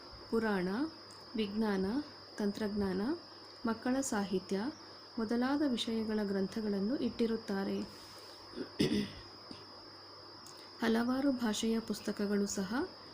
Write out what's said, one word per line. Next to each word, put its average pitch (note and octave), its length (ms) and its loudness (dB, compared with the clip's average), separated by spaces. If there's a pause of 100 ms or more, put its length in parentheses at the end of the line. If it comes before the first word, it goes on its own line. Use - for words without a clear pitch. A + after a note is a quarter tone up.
(300)
ಪುರಾಣ, G#3+ 380 2 (680)
ವಿಜ್ಞಾನ, G#3 500 2 (500)
ತಂತ್ರಜ್ಞಾನ, G3+ 680 2 (640)
ಮಕ್ಕಳ B3+ 340 2
ಸಾಹಿತ್ಯ G3 560 0 (640)
ಮೊದಲಾದ B3 480 2
ವಿಷಯಗಳ A3 560 2
ಗ್ರಂಥಗಳನ್ನು G3+ 720 2
ಇಟ್ಟಿರುತ್ತಾರೆ. G#3+ 800 2 (3000)
ಹಲವಾರು B3 540 4
ಭಾಷೆಯ A3+ 480 2
ಪುಸ್ತಕಗಳು G3+ 640 2
ಸಹ G3 240 0 (440)